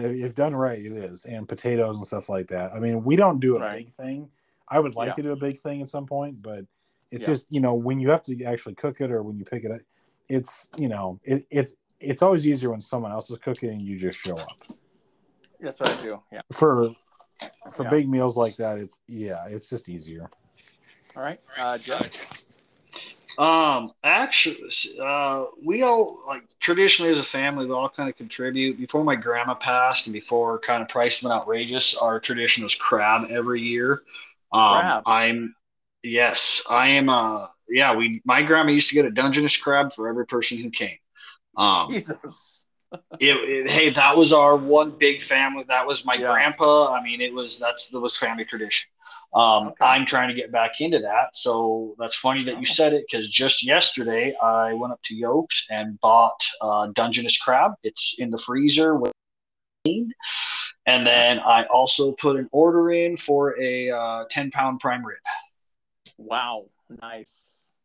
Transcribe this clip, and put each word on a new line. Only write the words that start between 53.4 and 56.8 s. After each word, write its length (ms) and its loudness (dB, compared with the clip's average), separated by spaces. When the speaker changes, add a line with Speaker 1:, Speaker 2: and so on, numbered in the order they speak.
Speaker 3:
yesterday 800 0
I 320 2
went 200 -4
up 100 -18
to 120 -10
Yokes 540 -2
and 320 -6
bought, 400 6
uh, 260 0